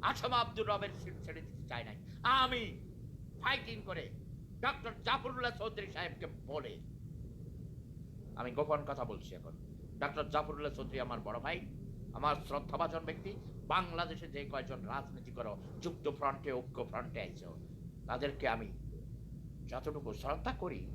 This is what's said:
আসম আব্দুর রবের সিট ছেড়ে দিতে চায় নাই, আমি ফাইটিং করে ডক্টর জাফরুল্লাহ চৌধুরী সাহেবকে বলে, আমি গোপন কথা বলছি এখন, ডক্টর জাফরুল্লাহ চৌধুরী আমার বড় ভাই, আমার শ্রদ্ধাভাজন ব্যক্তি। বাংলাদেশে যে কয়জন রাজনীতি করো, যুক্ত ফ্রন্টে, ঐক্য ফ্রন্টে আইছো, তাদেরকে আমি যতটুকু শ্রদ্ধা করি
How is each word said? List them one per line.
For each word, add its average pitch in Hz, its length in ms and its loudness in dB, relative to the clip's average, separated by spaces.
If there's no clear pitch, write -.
আসম 254 220 4
আব্দুর 214 280 2
রবের 202 220 4
সিট 175 220 -6
ছেড়ে 160 220 -4
দিতে - 240 -6
চায় 120 180 0
নাই, 107 80 -6
আমি 247 200 6
ফাইটিং 240 340 2
করে 170 160 -2
ডক্টর 247 280 2
জাফরুল্লাহ 247 540 4
চৌধুরী 214 340 0
সাহেবকে 165 320 -2
বলে, 127 220 -2
আমি 123 180 0
গোপন 147 220 8
কথা 131 200 2
বলছি 95 280 -4
এখন, 82 160 -8
ডক্টর 151 220 2
জাফরুল্লাহ 147 440 4
চৌধুরী 131 280 0
আমার 120 200 0
বড় 110 200 0
ভাই, 165 120 2
আমার 143 160 6
শ্রদ্ধাভাজন 156 600 2
ব্যক্তি। 160 240 -2
বাংলাদেশে 170 600 2
যে 143 80 -2
কয়জন 131 280 -2
রাজনীতি - 460 -4
করো, 110 140 0
যুক্ত 170 240 0
ফ্রন্টে, 139 320 2
ঐক্য - 180 -6
ফ্রন্টে 120 340 -2
আইছো, 87 260 -6
তাদেরকে 135 460 2
আমি 113 140 0
যতটুকু 139 400 -2
শ্রদ্ধা 143 300 2
করি 147 180 0